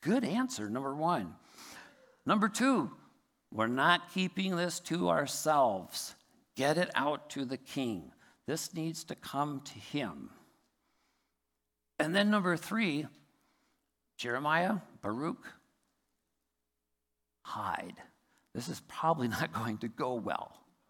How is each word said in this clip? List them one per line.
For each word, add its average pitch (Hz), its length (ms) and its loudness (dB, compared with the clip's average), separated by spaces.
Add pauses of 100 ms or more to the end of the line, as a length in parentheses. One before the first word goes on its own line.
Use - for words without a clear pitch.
Good 240 240 2
answer, 196 460 -2
number 135 240 -2
one. 151 420 0 (880)
Number 208 220 4
two, 220 420 4 (640)
we're 110 140 2
not 139 460 4
keeping 185 440 0
this 170 240 0
to 175 300 0
ourselves. 139 1040 2 (400)
Get 147 240 2
it 180 160 0
out 143 360 0
to 139 140 -4
the 127 140 -6
king. 107 540 -4 (340)
This - 260 -4
needs 160 320 -6
to - 100 -8
come 139 460 -4
to - 180 -16
him. 101 520 -6 (1700)
And 156 160 0
then 202 160 4
number 180 260 2
three, 156 500 -2 (1080)
Jeremiah, 151 600 2 (260)
Baruch, 120 500 -4 (1900)
hide. - 540 -4 (580)
This 120 140 -4
is - 200 -6
probably 160 400 2
<laughs> 104 120 -2
not 160 120 -2
going 113 260 -4
to 120 100 -4
go 127 260 -4
well. - 500 -4 (240)